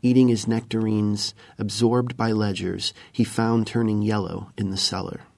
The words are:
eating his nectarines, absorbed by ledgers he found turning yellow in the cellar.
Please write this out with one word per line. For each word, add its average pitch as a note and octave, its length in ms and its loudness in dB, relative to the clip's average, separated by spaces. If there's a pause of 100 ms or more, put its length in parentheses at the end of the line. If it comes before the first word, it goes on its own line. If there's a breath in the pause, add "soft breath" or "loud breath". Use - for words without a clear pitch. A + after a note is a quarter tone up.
eating B2+ 280 6
his A2 180 0
nectarines, A2 840 -2 (240 loud breath)
absorbed A#2 580 0
by A2+ 160 0
ledgers F#2+ 640 -2 (180 loud breath)
he A#2 140 0
found A2+ 420 0
turning G#2+ 360 0
yellow G2+ 540 -4
in G2+ 120 -2
the F#2+ 80 -6
cellar. F#2+ 440 -4 (160)